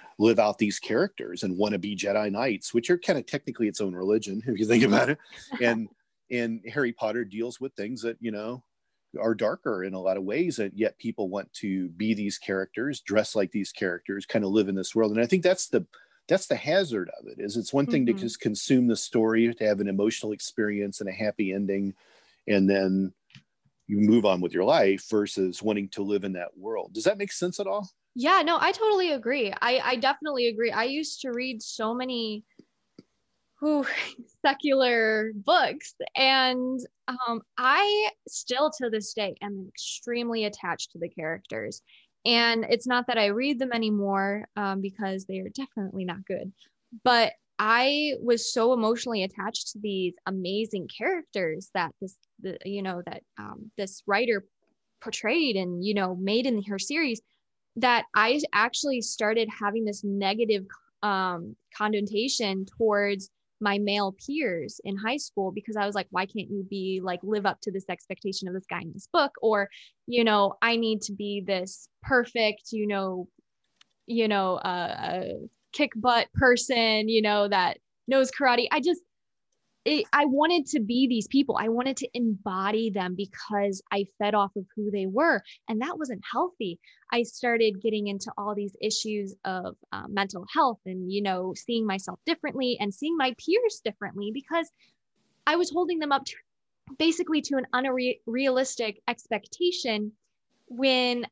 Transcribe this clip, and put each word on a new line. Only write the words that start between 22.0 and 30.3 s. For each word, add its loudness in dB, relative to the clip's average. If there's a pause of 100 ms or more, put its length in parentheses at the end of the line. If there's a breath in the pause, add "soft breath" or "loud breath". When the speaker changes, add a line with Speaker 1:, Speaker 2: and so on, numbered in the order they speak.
Speaker 1:
and 6
then 2 (760)
you 0
move 6
on 4
with -2
your 2
life, 4
versus 0
wanting -2
to -6
live 0
in -4
that -8
world. -8
Does -4
that 2
make -6
sense -4
at -6
all? -4 (240)
Speaker 2:
Yeah, 4
no, 2
I 2
totally 2
agree. -2
I, 2
I 0
definitely 0